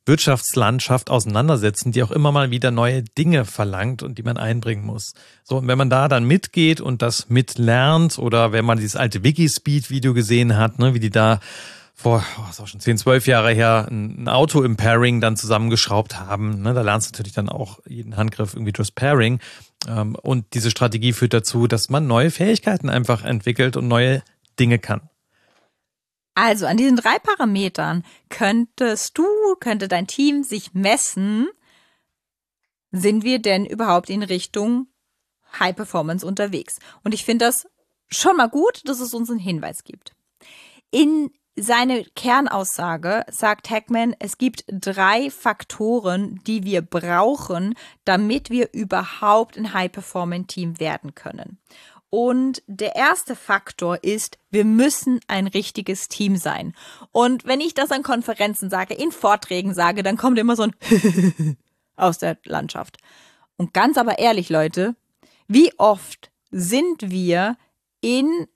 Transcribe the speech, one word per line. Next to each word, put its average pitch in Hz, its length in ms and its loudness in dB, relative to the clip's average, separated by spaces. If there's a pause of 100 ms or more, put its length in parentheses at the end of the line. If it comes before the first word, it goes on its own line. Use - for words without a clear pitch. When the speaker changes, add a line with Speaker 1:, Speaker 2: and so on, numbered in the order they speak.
Speaker 1:
Wirtschaftslandschaft 127 1040 2
auseinandersetzen, 110 840 2
die 120 120 2
auch - 80 -2
immer 147 200 2
mal 139 200 2
wieder 123 200 0
neue 120 320 2
Dinge 151 420 2
verlangt 104 580 -4
und 120 140 -10
die 117 60 -10
man 117 140 -2
einbringen 113 480 -2
muss. 104 280 -10 (300)
So, 131 140 -4
und 131 100 -2
wenn 127 100 2
man 135 120 4
da 131 180 4
dann 123 180 4
mitgeht 160 560 4
und 127 200 -2
das - 280 -2
mitlernt 127 880 4
oder 117 340 2
wenn 113 140 2
man 117 120 4
dieses 107 180 -4
alte 107 280 -2
Wikipedia-Video 135 880 0
gesehen 117 440 2
hat, 113 220 0
ne, 127 140 4
wie 120 60 0
die 110 120 -2
da 110 280 4 (600)
vor, 117 240 2 (160)
oh, 107 100 -12
ist 87 120 -18
auch 101 60 -16
schon 104 120 -16
zehn, 117 180 0
zwölf 127 300 2
Jahre 117 240 4
her 113 400 4
ein, 107 320 -6
ein 120 60 -4
Auto 139 340 4
im 117 140 0
Pairing 117 420 4
dann 110 160 2
zusammengeschraubt 110 840 0
haben, 101 440 -4
ne, 110 120 0
da 123 80 0
lernst 104 280 0
du - 20 -18
natürlich 101 220 -10
dann 101 160 -4
auch - 360 -10
jeden 110 300 -14
Handgriff 107 380 -4
irgendwie 107 180 -6
durchs 101 200 -4
Pairing. 123 480 2 (460)
Ähm, 110 300 -4
und 127 380 -4
diese 117 180 0
Strategie 117 400 0
führt 117 220 0
dazu, 117 340 0
dass 113 220 -2
man 143 180 0
neue 127 240 2
Fähigkeiten 196 580 0
einfach 117 360 0
entwickelt 123 500 0
und 123 140 -2
neue 127 340 2 (340)
Dinge 120 220 4
kann. - 300 -8 (1300)
Speaker 2:
Also 202 320 2
an 170 100 2
diesen 254 180 4
drei 233 240 2
Parametern 190 840 -2 (240)
könntest 226 880 -2
du, 320 80 2 (340)
könnte 202 300 -4
dein 185 180 -2
Team 285 360 0
sich - 300 -10
messen, 208 760 0 (1400)
sind 202 340 0
wir 254 140 0
denn 202 260 0
überhaupt 196 440 0
in 202 140 -4
Richtung 208 640 -2 (720)
High 185 160 0
Performance 175 500 -6
unterwegs? 196 540 -6 (240)
Und 214 100 -4
ich 214 120 -8
finde 233 180 0
das 240 240 0 (400)
schon 359 300 2
mal 247 100 4
gut, 302 400 0
dass 254 140 -4
es 240 120 -8
uns 233 160 -4
einen 233 100 -4
Hinweis 175 440 -6
gibt. - 320 -20 (760)
In 294 380 2 (320)
seine 240 440 0 (100)
Kernaussage 196 1120 -2
sagt - 400 -2
Hackman, 226 500 -2
es - 180 -14
gibt 254 300 -4
drei 196 640 0
Faktoren, 208 1160 -4
die 220 160 -2
wir 185 180 -2
brauchen, 180 920 -2 (300)
damit 208 440 0
wir 240 220 0
überhaupt 208 840 0
ein 208 160 -6
High-Performing-Team 180 1080 -6
werden 156 360 -6
können. - 440 -18 (500)
Und 247 560 -2
der 202 300 -8
erste 277 400 -2
Faktor - 680 -4
ist, - 360 -4 (100)
wir 208 160 0
müssen 247 600 2
ein 196 180 -2
richtiges 196 600 -6
Team 196 300 -2
sein. 165 360 -6 (380)
Und 240 340 2
wenn 262 160 0
ich 320 140 -4
das 277 160 -2
an 269 100 -4
Konferenzen 214 680 -4
sage, 190 260 -4
in 320 160 -4
Vorträgen 196 640 -2
sage, 175 260 0
dann 196 160 0
kommt 247 220 2
immer 233 160 2
so 220 80 0
ein 214 120 -2 (140)
<laughs> 170 680 2 (380)
aus 180 220 0
der 165 280 -4
Landschaft. - 520 -8 (600)
Und 175 160 -6
ganz 240 240 2
aber 233 200 0
ehrlich, 220 320 2
Leute, 165 460 0 (520)
wie 277 300 6
oft - 540 0 (180)
sind 214 640 -2
wir 185 460 0 (440)
in 277 540 0